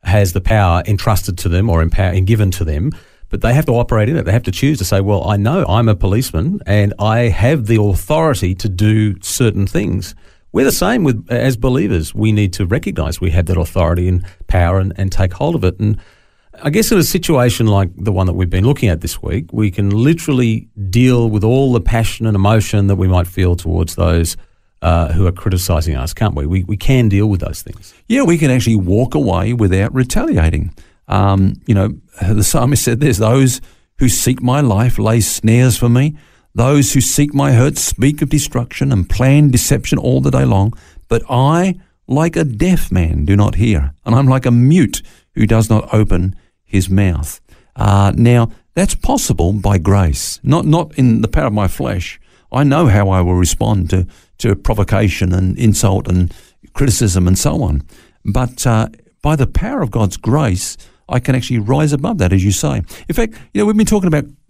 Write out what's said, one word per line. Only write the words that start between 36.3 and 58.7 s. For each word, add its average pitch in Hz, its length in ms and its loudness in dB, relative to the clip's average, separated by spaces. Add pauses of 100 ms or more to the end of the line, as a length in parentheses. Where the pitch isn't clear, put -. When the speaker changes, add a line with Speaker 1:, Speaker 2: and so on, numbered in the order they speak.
Speaker 2:
Those 139 380 2
who 131 80 2
seek 147 320 0
my 139 200 2
hurt 127 240 2
speak 147 440 -2
of 143 80 -2
destruction 135 640 -2
and 95 180 0
plan 143 420 4
deception - 480 0
all 127 220 0
the 135 100 2
day 135 140 2
long. 107 280 2 (340)
But 110 220 0
I, 160 460 2 (320)
like 160 280 0
a 165 80 0
deaf 147 480 0
man, 80 340 0
do 98 100 2
not 101 200 2
hear, 85 380 0 (120)
and 117 100 0
I'm 135 120 4
like 131 180 2
a 123 60 2
mute 131 500 2 (340)
who 113 120 2
does 113 220 2
not 110 240 0
open 107 420 2 (280)
his 90 260 -2
mouth." 92 500 0 (360)
Uh, 101 400 2
now, 117 360 4 (240)
that's 190 200 0
possible - 580 0
by 101 240 0
grace, 87 640 0
not, 151 220 0
not 156 320 0
in 117 240 2
the 110 60 -2
power 147 200 0
of 104 60 -2
my 101 140 0
flesh. 107 520 -6 (320)
I 135 120 0
know 147 240 2
how 101 220 2
I 92 120 2
will 90 140 0
respond 90 560 0
to, 92 140 0 (340)
to 104 160 0
provocation 101 800 0
and 92 240 -2
insult 101 500 0
and 92 260 0 (400)
criticism 95 540 0
and 92 100 2
so - 260 -2
on. 76 200 -2 (420)
But, 127 420 -4
uh, 110 200 0 (340)